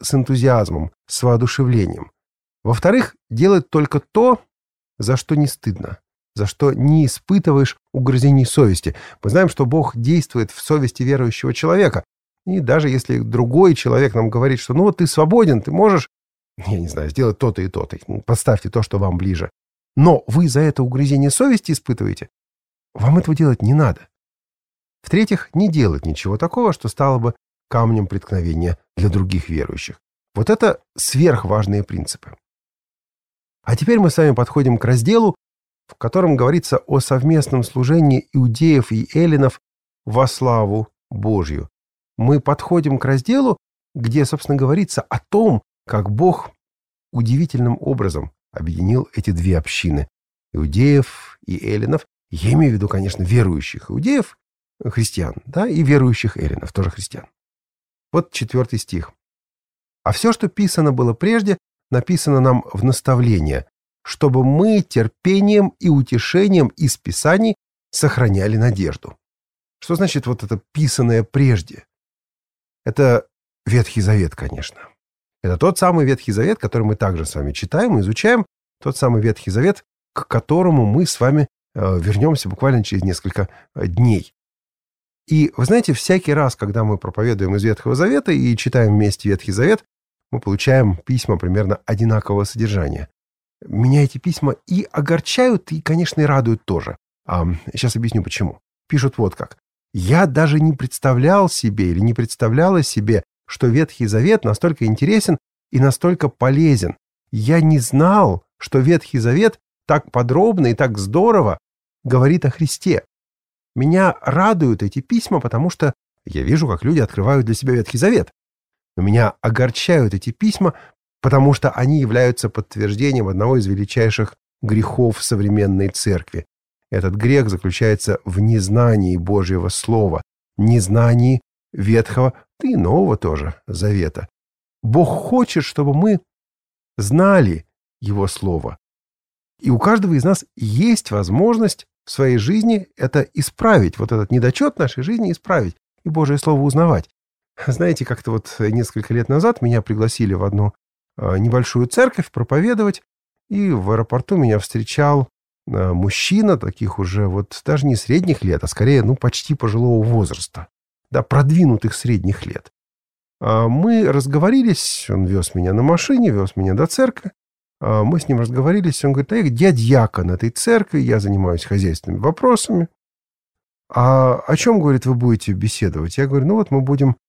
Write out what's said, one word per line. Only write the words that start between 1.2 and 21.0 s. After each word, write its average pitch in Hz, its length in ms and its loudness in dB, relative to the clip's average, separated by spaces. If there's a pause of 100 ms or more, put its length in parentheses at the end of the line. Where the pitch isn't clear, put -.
воодушевлением. 117 880 0 (520)
Во-вторых, 185 540 0 (140)
делать 170 400 2
только 151 300 0
то, 240 420 2 (560)
за 117 180 0
что - 180 -4
не 147 120 2
стыдно, - 520 -8 (360)
за 104 100 -4
что 135 300 0
не 147 320 4
испытываешь 143 720 0 (160)
угрызений 131 500 4
совести. 101 500 2 (280)
Мы 104 80 -4
знаем, 180 180 2
что - 160 -4
Бог 131 320 -2
действует 120 540 -2
в - 100 -20
совести 139 440 -2
верующего 131 500 -2
человека. 170 500 0 (400)
И 185 160 -2
даже 143 300 0
если 127 300 -2
другой 123 540 2
человек 123 400 0
нам 113 140 0
говорит, 123 320 0
что - 140 -6
«ну 165 80 2
вот 202 160 0
ты 175 80 2
свободен, 156 560 2
ты - 80 -10
можешь, 180 400 2 (480)
я 92 200 -4
не 85 100 -6
знаю, 76 200 -6
сделать 110 300 -2
то-то 110 240 -2
и 95 60 -4
то-то, - 280 -8 (120)
ну, 104 120 -8
подставьте 113 480 -2
то, 110 140 -2
что 101 160 -4
вам 92 180 0
ближе», 90 320 -4 (480)
но 147 300 6
вы 151 240 2
за 135 100 0
это 151 220 0
угрызение 139 480 0